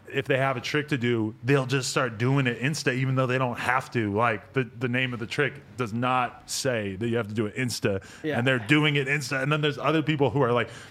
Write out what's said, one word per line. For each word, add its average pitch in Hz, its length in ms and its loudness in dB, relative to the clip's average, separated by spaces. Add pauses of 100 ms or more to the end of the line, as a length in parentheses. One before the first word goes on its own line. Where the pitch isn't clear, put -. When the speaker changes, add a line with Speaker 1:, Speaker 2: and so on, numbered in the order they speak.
(140)
Speaker 1:
if 139 140 -2
they 139 100 2
have 135 200 0
a 120 40 -8
trick 143 280 -2
to 151 100 0
do, 113 340 0 (100)
they'll 135 220 4
just 127 240 -2
start 120 300 0
doing 135 260 2
it 117 140 -2
insta, 139 340 0
even 131 220 0
though 131 100 2
they 127 140 2
don't 123 180 -2
have 127 360 -2
to. 107 200 0
Like, 110 400 0
the, 131 240 0
the 127 100 -4
name 123 240 -2
of 120 60 -8
the 113 80 -8
trick 139 300 -2 (200)
does 117 160 -4
not 123 560 -2
say 107 500 -2
that 113 120 -2
you 113 80 2
have 107 120 -2
to 107 40 -8
do 107 140 0
it 98 80 -8
insta, 110 480 -2 (180)
Speaker 2:
Yeah. 147 160 -2
Speaker 1:
and 123 80 2
they're 127 140 4
doing 147 360 4
it 139 120 0
insta. 139 340 -2
And 139 100 0
then 151 100 2
there's 143 180 0
other 151 240 2
people 139 260 2
who 131 140 0
are, 120 80 4
like, 120 180 2 (220)